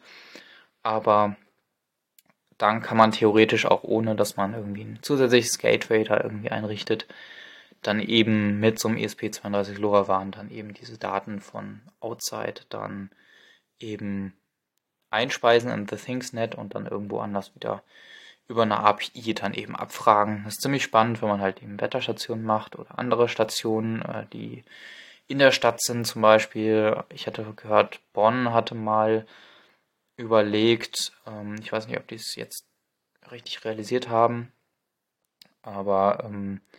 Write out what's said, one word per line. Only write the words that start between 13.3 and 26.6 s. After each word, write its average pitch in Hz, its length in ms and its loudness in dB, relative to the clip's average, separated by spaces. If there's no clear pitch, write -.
eben 101 540 -8
einspeisen 120 640 2
in 104 160 -6
The 107 80 -8
Things 127 380 -10
Net 113 220 -4
und 107 200 -12
dann 104 100 -8
irgendwo 104 340 -6
anders 104 360 -6
wieder 101 280 -8
über 113 160 0
eine 104 160 2
A 104 140 4
P - 220 -6
I 110 180 -4
dann 101 200 -4
eben - 220 -8
abfragen. 104 680 2
Das 107 100 -10
ist - 60 -10
ziemlich 139 220 -2
spannend, 113 380 2
wenn 107 80 -2
man 101 120 0
halt 95 220 -2
eben 104 180 -10
Wetterstationen 113 640 -6
macht 107 320 -2
oder - 220 -14
andere 120 300 2
Stationen, 113 760 -2
äh, - 280 -8
die 113 320 -14
in 139 140 -4
der 135 120 10
Stadt - 300 2
sind 120 240 -2
zum 113 160 -4
Beispiel. 107 880 4